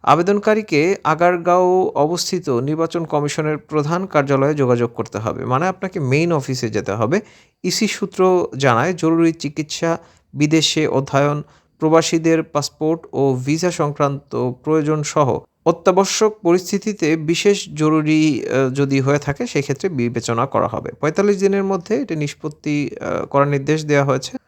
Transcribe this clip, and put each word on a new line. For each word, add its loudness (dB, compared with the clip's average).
আবেদনকারীকে 2
আগারগাঁও 2
অবস্থিত -2
নির্বাচন -2
কমিশনের -2
প্রধান -2
কার্যালয়ে 2
যোগাযোগ 2
করতে -8
হবে। -6
মানে 0
আপনাকে -6
মেইন 0
অফিসে -2
যেতে -4
হবে। 0
ইসি -2
সূত্র 0
জানায়, 4
জরুরি 2
চিকিৎসা, -4
বিদেশে 2
অধ্যয়ন, 0
প্রবাসীদের 2
পাসপোর্ট -4
ও 0
ভিসা 0
সংক্রান্ত -2
প্রয়োজন 0
সহ 0
অত্যাবশ্যক 2
পরিস্থিতিতে 0
বিশেষ 0
জরুরি, 2
আহ, 0
যদি 2
হয়ে 2
থাকে -4
সেক্ষেত্রে -2
বিবেচনা -2
করা 0
হবে। -6
পঁয়তাল্লিশ 0
দিনের 0
মধ্যে -2
এটি -4
নিষ্পত্তি, -4
আহ, -4
করার 2
নির্দেশ -2
দেওয়া 2
হয়েছে। -2